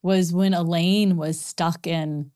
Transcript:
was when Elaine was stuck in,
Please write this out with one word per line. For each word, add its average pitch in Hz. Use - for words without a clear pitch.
was 185
when 190
Elaine 175
was 156
stuck -
in, 151